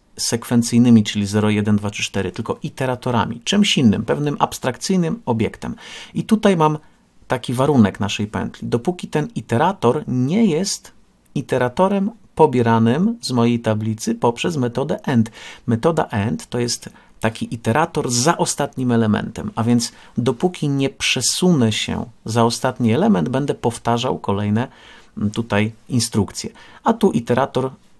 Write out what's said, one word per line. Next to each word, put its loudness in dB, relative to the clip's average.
sekwencyjnymi, 4
czyli -2
zero, 2
jeden, 2
dwa -2
czy -8
cztery, -4
tylko -6
iteratorami, -4
czymś 2
innym, 4
pewnym -2
abstrakcyjnym -2
obiektem. -4
I -4
tutaj 2
mam 4
taki -4
warunek 4
naszej -4
pętli. -8
Dopóki -2
ten -2
iterator 0
nie 0
jest -2
iteratorem 0
pobieranym 4
z -8
mojej 2
tablicy -2
poprzez -2
metodę -4
end. 2
Metoda 0
end -4
to -6
jest -6
taki -4
iterator 0
za 2
ostatnim -2
elementem, 0
a -2
więc 2
dopóki -2
nie 0
przesunę 0
się -4
za 2
ostatni 0
element, 2
będę -2
powtarzał -2
kolejne, 0
mm, -2
tutaj -2
instrukcje. -2
A 4
tu 2
iterator 0